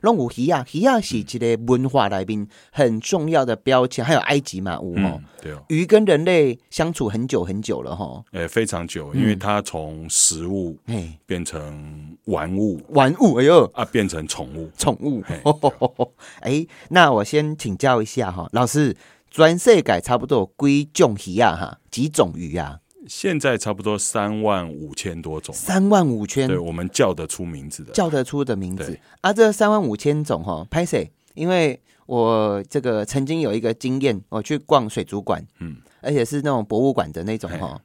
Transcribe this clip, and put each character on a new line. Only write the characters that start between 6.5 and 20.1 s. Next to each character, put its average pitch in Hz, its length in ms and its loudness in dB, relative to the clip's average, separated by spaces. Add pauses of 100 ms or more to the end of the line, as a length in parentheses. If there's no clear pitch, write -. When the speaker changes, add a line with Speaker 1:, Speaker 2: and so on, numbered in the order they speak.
Speaker 1:
相 165 220 -2
处 139 160 -2
很 110 180 -2
久 123 160 0
很 92 200 -4
久 90 200 -4
了 - 140 -8
吼。 80 360 -10
Speaker 2:
诶， 85 140 -6
非 113 200 0
常 87 200 -6
久， 78 280 -10
Speaker 1:
嗯。 135 80 0
Speaker 2:
因 123 60 2
为 110 80 2
它 101 260 -2
从 80 480 -10
食 82 360 0
物 90 320 -4 (100)
Speaker 1:
嘿。 92 260 -6 (120)
Speaker 2:
变 87 180 -6
成 76 840 -12
玩 85 280 -4
物。 98 360 -2
Speaker 1:
玩 139 320 4
物， 180 140 6
哎 123 80 4
呦。 151 200 8 (100)
Speaker 2:
啊， 113 120 -2
变 110 220 0
成 78 200 -6
宠 67 260 -10
物。 80 240 -10
Speaker 1:
宠 127 220 2
物。 131 260 -4
Speaker 2:
嘿， 82 180 -8
对 - 360 2
哦。 - 320 -2 (120)
Speaker 1:
<laughs> - 200 -20
诶， 151 240 -2 (220)
那 170 200 6
我 110 140 4
先 151 340 0
请 101 200 -6
教 127 240 4
一 107 40 -2
下 107 240 -4
哈， 90 220 -8
老 123 160 2
师， 143 260 2 (380)
全 160 260 6
世 202 240 6
界 92 200 2
差 123 160 0